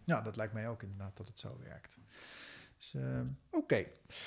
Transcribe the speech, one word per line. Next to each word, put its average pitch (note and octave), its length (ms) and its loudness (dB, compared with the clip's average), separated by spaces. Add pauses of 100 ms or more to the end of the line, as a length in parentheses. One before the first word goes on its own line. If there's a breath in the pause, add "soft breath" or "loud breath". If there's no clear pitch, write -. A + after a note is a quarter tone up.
Ja, A#2+ 180 6
dat A2 140 -2
lijkt G#2+ 180 0
mij A2 160 0
ook A2+ 140 -4
inderdaad G2 340 -6
dat G2+ 100 -8
het - 120 -8
zo B2 240 -6
werkt. - 340 -14 (800 loud breath)
Dus, - 160 -4
eh, B2+ 260 2 (320)
oké. C3 340 6 (420 loud breath)